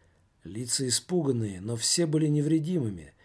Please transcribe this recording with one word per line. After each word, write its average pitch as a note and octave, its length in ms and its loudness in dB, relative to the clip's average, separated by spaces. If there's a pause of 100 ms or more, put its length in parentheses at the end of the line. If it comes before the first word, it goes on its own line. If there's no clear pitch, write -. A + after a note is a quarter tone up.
(440)
Лица A#2+ 440 -4
испуганные, A#2+ 720 0
но A2 160 -4
все E3+ 300 0
были D#3 220 2
невредимыми, D3 840 0 (120)